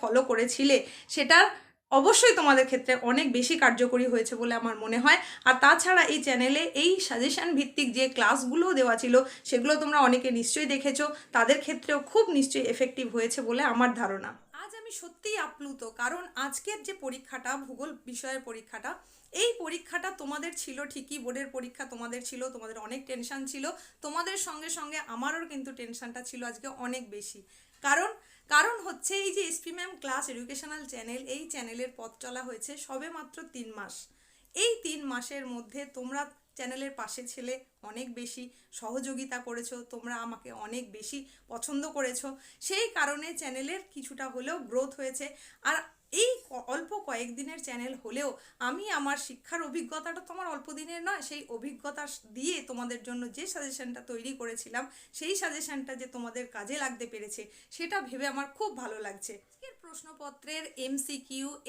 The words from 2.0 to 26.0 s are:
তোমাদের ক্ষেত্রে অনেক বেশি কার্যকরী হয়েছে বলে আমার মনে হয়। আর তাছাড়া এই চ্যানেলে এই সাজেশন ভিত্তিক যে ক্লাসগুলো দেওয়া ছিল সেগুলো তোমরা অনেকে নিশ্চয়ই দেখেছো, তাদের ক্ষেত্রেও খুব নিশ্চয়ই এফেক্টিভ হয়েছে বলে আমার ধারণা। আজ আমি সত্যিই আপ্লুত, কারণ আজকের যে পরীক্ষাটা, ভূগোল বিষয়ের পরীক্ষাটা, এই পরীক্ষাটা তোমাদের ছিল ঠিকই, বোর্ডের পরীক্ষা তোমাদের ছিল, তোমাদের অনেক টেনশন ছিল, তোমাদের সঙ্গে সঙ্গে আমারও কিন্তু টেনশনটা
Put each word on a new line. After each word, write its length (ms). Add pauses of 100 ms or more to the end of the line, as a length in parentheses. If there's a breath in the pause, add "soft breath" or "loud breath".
তোমাদের 300
ক্ষেত্রে 220 (180)
অনেক 160 (100)
বেশি 260
কার্যকরী 500
হয়েছে 280
বলে 200
আমার 240
মনে 200
হয়। 140 (300 loud breath)
আর 60 (100)
তাছাড়া 380 (100)
এই 140
চ্যানেলে 360 (200)
এই 100 (160)
সাজেশন 400 (100)
ভিত্তিক 380
যে 80 (120)
ক্লাসগুলো 500 (120)
দেওয়া 240
ছিল 120 (340 loud breath)
সেগুলো 240 (100)
তোমরা 240
অনেকে 220 (100)
নিশ্চয়ই 360
দেখেছো, 300 (280 loud breath)
তাদের 320
ক্ষেত্রেও 340 (120)
খুব 140 (120)
নিশ্চয়ই 360
এফেক্টিভ 340 (100)
হয়েছে 220 (100)
বলে 140 (100)
আমার 180 (100)
ধারণা। 300 (320)
আজ 80 (100)
আমি 200
সত্যিই 460
আপ্লুত, 360 (180)
কারণ 220 (220)
আজকের 420
যে 60 (120)
পরীক্ষাটা, 460 (160)
ভূগোল 240 (180)
বিষয়ের 400
পরীক্ষাটা, 420 (420 soft breath)
এই 180 (120)
পরীক্ষাটা 460 (120)
তোমাদের 320 (100)
ছিল 160 (140)
ঠিকই, 320
বোর্ডের 320
পরীক্ষা 360
তোমাদের 360
ছিল, 140 (120)
তোমাদের 320
অনেক 200
টেনশন 340 (120)
ছিল, 120 (380 loud breath)
তোমাদের 340 (100)
সঙ্গে 320
সঙ্গে 200 (160)
আমারও 380
কিন্তু 260
টেনশনটা 440